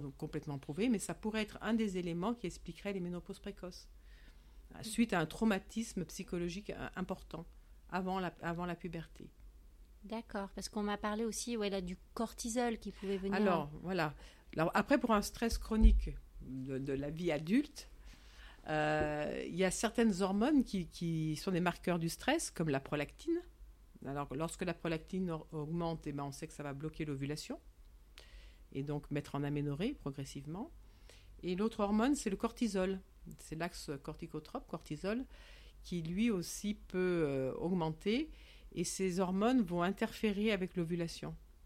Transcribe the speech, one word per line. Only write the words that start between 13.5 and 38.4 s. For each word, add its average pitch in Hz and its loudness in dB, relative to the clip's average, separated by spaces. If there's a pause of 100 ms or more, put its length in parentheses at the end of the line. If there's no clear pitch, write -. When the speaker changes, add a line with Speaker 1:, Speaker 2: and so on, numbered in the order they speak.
Speaker 1:
voilà. 165 0 (420)
Alors, 160 4
après, 214 6
pour 233 4
un 208 6
stress - 0
chronique 220 8 (300)
de, 131 -4
de 135 0
la 143 0
vie 165 0
adulte, 170 2 (800)
euh, 151 2
il - -6
y 185 4
a 180 4
certaines 220 4
hormones 220 6
qui, 180 0
qui 160 0
sont - -2
des 175 4
marqueurs 175 2
du 165 0
stress, 302 0
comme 160 0
la 135 4
prolactine. 151 -2 (640)
Alors, 139 -4
lorsque 160 -2
la 180 0
prolactine 170 -2
or-, 160 -4
augmente, 165 -2
eh 147 -4
ben, 143 -2
on 139 -4
sait 156 -8
que - -12
ça 147 -10
va 143 -4
bloquer 156 -6
l'ovulation 147 -4 (1120)
et 139 -4
donc 143 -6
mettre 147 -4
en 143 0
aménorrhée 143 0
progressivement. 143 -8 (720)
Et 180 0
l'autre 214 0
hormone, 214 6
c'est 226 0
le 196 0
cortisol. 190 2 (380)
C'est - -10
l'axe 165 -4 (120)
corticotrope, 151 -8
cortisol, 185 -4 (580)
qui 175 -2
lui 185 2
aussi 202 -2
peut, 180 2
euh, 135 2
augmenter. 180 2 (420)